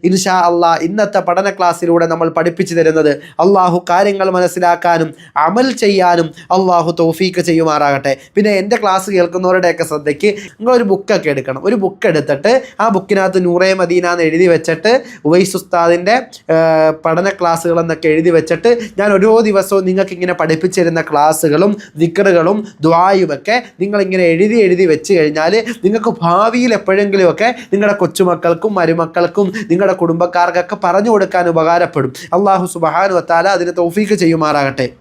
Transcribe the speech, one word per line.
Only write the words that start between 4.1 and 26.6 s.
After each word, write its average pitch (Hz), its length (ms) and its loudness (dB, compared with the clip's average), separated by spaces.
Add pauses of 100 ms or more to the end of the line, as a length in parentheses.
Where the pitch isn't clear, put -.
മനസ്സിലാക്കാനും 175 760 0 (360)
അമൽ 226 220 0 (140)
ചെയ്യാനും 180 460 2 (280)
അള്ളാഹു 175 440 2
തൗഫീക്ക് 175 480 0
ചെയ്യുമാറാകട്ടെ. 147 680 0 (220)
പിന്നെ 208 160 2 (100)
എൻ്റെ 208 200 -2
ക്ലാസ് 190 340 -2
കേൾക്കുന്നവരുടെയൊക്കെ 175 760 0
ശ്രദ്ധയ്ക്ക്, 147 400 -2 (280)
നിങ്ങളൊരു 240 340 0
ബുക്കൊക്കെ 190 420 -2
എടുക്കണം. 135 340 -6
ഒരു 247 160 0
ബുക്ക് 185 280 -4
എടുത്തിട്ട് 147 400 0 (320)
ആ 220 120 2
ബുക്കിനകത്ത് 190 500 0
നൂറേ 175 240 2 (120)
മദീന 175 320 0
എന്ന് 170 160 0
എഴുതി 165 240 2
വെച്ചിട്ട്, 160 380 0 (340)
ഉവൈസ് 180 340 2
ഉസ്താദിൻ്റെ, 175 560 0 (400)
ഏഹ്, 160 360 2 (140)
പഠന 170 220 0 (120)
ക്ലാസ്സുകൾ 170 400 0
എന്നൊക്കെ 160 340 -2
എഴുതി 165 240 2
വെച്ചിട്ട്, 165 340 0 (280)
ഞാൻ 208 180 0
ഓരോ 220 160 4 (160)
ദിവസവും 196 400 0
നിങ്ങൾക്ക് 190 280 -2
ഇങ്ങനെ 180 240 -2
പഠിപ്പിച്ചു 160 400 0
തരുന്ന 165 280 0
ക്ലാസ്സുകളും 156 640 2 (300)
ദിക്റുകളും 180 560 2 (220)
ദുആയുമൊക്കെ 175 760 0 (240)
നിങ്ങളിങ്ങനെ 190 440 0 (100)
എഴുതി 214 320 2
എഴുതി 180 260 2
വെച്ച് 156 200 -4
കഴിഞ്ഞാൽ 156 400 2 (300)
നിങ്ങൾക്ക് 220 380 0
ഭാവിയിൽ 220 580 0